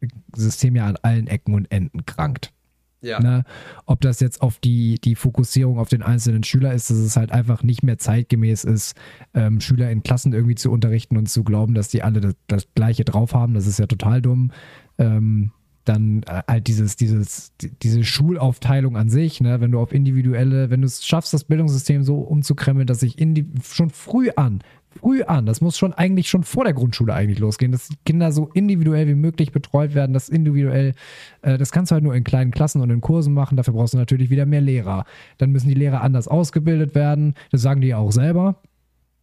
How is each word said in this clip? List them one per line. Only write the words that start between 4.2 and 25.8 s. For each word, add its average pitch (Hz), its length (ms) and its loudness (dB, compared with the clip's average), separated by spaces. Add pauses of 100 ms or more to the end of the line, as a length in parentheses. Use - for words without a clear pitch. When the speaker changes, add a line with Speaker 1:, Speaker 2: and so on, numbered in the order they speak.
Speaker 1:
auf 123 180 -2
die, 117 440 0
die 117 120 2
Fokussierung 127 640 0
auf 113 100 -4
den 113 140 0
einzelnen 117 400 0
Schüler 131 300 0
ist, 120 180 -4
dass 110 60 2
es 110 180 0
halt 113 160 0
einfach 117 320 0
nicht 120 200 0
mehr 120 140 0
zeitgemäß 113 680 0
ist, 107 300 -2 (380)
ähm, 107 280 0
Schüler 123 300 0
in 110 120 -2
Klassen 123 300 0
irgendwie 117 220 2
zu 120 160 -2
unterrichten 113 460 0
und 107 100 0
zu 113 160 -2
glauben, 107 300 0
dass 104 160 -2
die - 140 -2
alle 107 180 0
das, 98 140 -2 (120)
das 101 280 -2
Gleiche 110 300 0
drauf 110 280 0
haben. 120 220 0
Das 98 120 0
ist 101 120 -2
ja 104 80 2
total 110 340 0
dumm. 127 300 0 (480)
Ähm, 107 520 0 (340)
dann, 107 380 0
äh, 90 260 -8
halt 117 180 0
dieses, 107 300 -2
dieses, 110 640 -2
die, - 80 -10 (120)
diese 117 220 2
Schulaufteilung 131 920 0
an 110 120 0
sich, 156 300 0
ne? 120 220 2
Wenn 120 100 2
du 120 80 0
auf 120 140 -2
individuelle, 131 760 0
wenn 127 120 2
du 135 40 2
es - 200 -6
schaffst, - 280 -2
das 147 120 -2
Bildungssystem 147 580 0
so 143 140 0
umzukrempeln, 139 680 0
dass 123 120 -2
sich 120 180 -2
indi-, 156 300 0 (160)
schon - 260 -2
früh 240 460 -2
an, 113 240 0 (400)
früh 262 240 0
an, 139 220 0
das 113 160 0
muss 170 160 0
schon 185 160 0